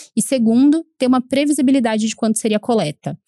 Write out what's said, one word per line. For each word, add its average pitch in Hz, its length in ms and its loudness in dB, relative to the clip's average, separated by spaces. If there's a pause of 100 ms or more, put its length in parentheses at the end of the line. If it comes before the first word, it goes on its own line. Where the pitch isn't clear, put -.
(160)
E 226 60 0
segundo, 269 640 2 (140)
ter 254 80 0
uma 254 120 2
previsibilidade 262 880 0
de 220 80 -6
quanto 220 220 -2
seria 214 200 -2
a - 20 -2
coleta. 190 580 -4 (100)